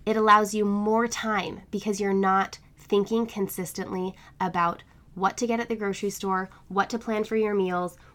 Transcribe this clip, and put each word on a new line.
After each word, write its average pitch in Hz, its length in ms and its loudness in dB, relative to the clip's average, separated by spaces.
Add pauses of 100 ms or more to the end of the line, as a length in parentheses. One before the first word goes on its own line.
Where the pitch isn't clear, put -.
It 214 100 2
allows 214 380 6
you 214 120 2
more 214 420 2
time 214 540 -4 (100)
because 202 280 -4
you're 202 140 0
not 190 460 2 (180)
thinking 214 480 0
consistently 190 880 -6 (260)
about 175 440 -2 (320)
what 190 220 0
to 240 100 -2
get 226 120 2
at 233 80 -4
the 233 80 -2
grocery 202 340 -2
store, 190 400 -2 (180)
what 190 220 0
to 226 100 -4
plan 214 240 -2
for 214 120 -4
your 214 200 2
meals, 180 420 -2 (180)